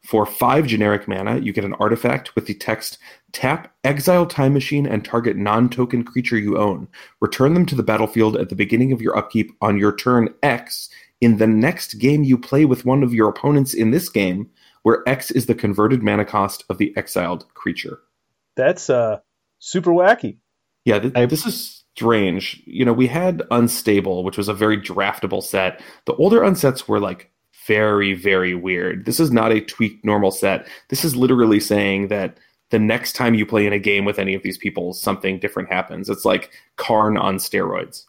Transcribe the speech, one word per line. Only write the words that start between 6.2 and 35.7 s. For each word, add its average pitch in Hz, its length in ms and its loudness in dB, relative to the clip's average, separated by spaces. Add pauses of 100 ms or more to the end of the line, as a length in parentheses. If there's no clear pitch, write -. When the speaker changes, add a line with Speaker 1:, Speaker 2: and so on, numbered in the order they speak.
Speaker 1:
you 104 180 -2
own. 101 300 -2 (340)
Return 143 340 2
them 180 120 4
to 143 80 -4
the 131 80 -2
battlefield 110 540 2
at - 120 -2
the - 80 -8
beginning 117 360 2
of 113 100 -4
your 110 160 -2
upkeep 107 420 -2
on 104 180 0
your 101 160 2
turn 120 380 2 (120)
X. - 440 -4 (320)
In 113 180 6
the 110 80 4
next 113 480 2
game 139 280 2
you 131 160 4
play 139 280 2
with 127 180 0
one 131 180 2
of 120 120 0
your 110 140 4
opponents 139 460 0
in 110 160 2
this 175 180 0
game, 95 400 -2 (340)
where 113 260 2
X 131 240 -4
is 127 140 -2
the 117 100 2
converted 110 480 0
mana 104 200 2
cost 101 460 -2
of 92 80 -6
the - 180 -2
exiled 90 580 -6
creature." - 440 -10 (560)
Speaker 2:
That's, 143 340 -2
uh, 113 300 0 (400)
super 175 340 -2
wacky. 180 440 2 (480)
Speaker 1:
Yeah, 107 160 4
th-, 127 160 -4
Speaker 3:
I 123 100 4
Speaker 1:
this 147 200 -2
is - 360 -10 (140)
strange. 101 680 0
You 120 200 -2
know, 120 80 4
we 123 160 2
had 170 420 -2
Unstable, 101 720 0
which 95 160 -6
was 101 100 -4
a 107 60 -4
very 107 240 2
draftable 98 640 -4
set. 92 380 -4 (240)
The - 100 -4
older 202 280 4
Unsets - 440 0
were, 107 140 0
like, 92 320 -8 (340)
very, 104 480 2
very 92 400 0
weird. 90 520 -6
This 117 120 -4
is 156 140 2
not 113 180 2
a 110 100 4
tweaked - 440 -6
normal 104 260 2
set. 95 380 -2 (200)
This 131 160 -4
is 143 120 -2
literally 120 420 4
saying 101 500 0
that 101 300 -6 (320)
the 113 80 2
next 107 360 0
time 117 200 2
you 107 100 2
play 104 220 0
in 101 60 0
a 104 80 0
game 101 240 0
with 101 160 -2
any 95 140 -2
of 95 100 -8
these 95 140 -6
people, 90 340 -6
something 95 480 -4
different 98 280 -6
happens. 92 400 -6